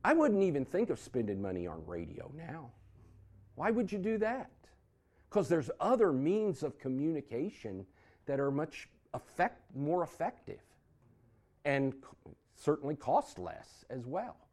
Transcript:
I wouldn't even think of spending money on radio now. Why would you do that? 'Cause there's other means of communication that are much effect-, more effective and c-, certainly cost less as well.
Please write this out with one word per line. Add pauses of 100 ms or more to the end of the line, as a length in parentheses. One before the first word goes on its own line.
I
wouldn't
even
think
of
spending
money
on
radio
now. (840)
Why
would
you
do
that? (800)
'Cause
there's
other
means
of
communication (380)
that
are
much (240)
effect-,
more
effective (1040)
and
c-, (240)
certainly
cost
less
as
well. (180)